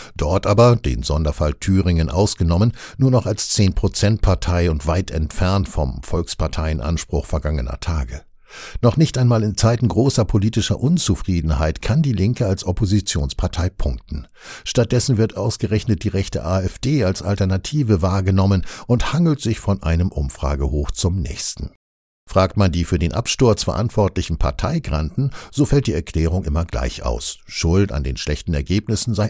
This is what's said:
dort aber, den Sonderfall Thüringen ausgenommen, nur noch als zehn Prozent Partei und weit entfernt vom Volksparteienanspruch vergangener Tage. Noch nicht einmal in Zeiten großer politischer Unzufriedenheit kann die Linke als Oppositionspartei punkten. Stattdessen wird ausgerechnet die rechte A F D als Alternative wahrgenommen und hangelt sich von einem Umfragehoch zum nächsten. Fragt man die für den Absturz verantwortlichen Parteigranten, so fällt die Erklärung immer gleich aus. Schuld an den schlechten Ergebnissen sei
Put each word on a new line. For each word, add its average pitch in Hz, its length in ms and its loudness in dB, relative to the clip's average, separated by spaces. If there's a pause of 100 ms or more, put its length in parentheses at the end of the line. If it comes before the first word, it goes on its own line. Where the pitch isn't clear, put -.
(180)
dort 85 300 0
aber, 117 280 6
den 58 280 -2
Sonderfall 76 500 0
Thüringen 90 560 2
ausgenommen, 92 640 2 (240)
nur 131 140 4
noch 123 160 2
als 107 220 -2
zehn 98 260 4
Prozent - 480 0
Partei 87 480 2
und 76 160 -2
weit 87 240 0
entfernt 92 580 0
vom 65 320 -2
Volksparteienanspruch 80 1300 -2
vergangener 73 520 -4
Tage. 69 440 -4 (580)
Noch 120 160 4
nicht 151 220 2
einmal 120 240 4
in 104 120 -2
Zeiten 117 320 2
großer 110 380 2
politischer 107 540 0
Unzufriedenheit 82 1040 0
kann 147 180 2
die 139 120 2
Linke 104 340 0
als 95 180 -2
Oppositionspartei 90 1040 0
punkten. - 560 -4 (380)
Stattdessen 120 540 2
wird 110 200 0
ausgerechnet 107 680 -2
die 104 60 0
rechte - 340 -2
A 92 180 0
F - 180 -4
D 131 240 0
als 92 180 0
Alternative 98 800 0
wahrgenommen 95 640 2 (220)
und - 260 2
hangelt 160 280 2
sich 113 180 -2
von 95 240 -2
einem 82 240 2
Umfragehoch 71 840 -2
zum 92 320 -2
nächsten. - 480 -8 (580)
Fragt 95 300 2
man 95 140 4
die 85 140 0
für 90 120 0
den 82 160 0
Absturz - 520 2
verantwortlichen 95 760 -2
Parteigranten, 127 880 -2 (220)
so 147 120 2
fällt 143 220 2
die 101 80 0
Erklärung 82 500 -2
immer 80 220 0
gleich - 380 -6
aus. 58 420 -6
Schuld 92 460 0
an 69 120 -4
den 65 140 -4
schlechten - 380 -4
Ergebnissen 104 580 -2
sei 104 160 0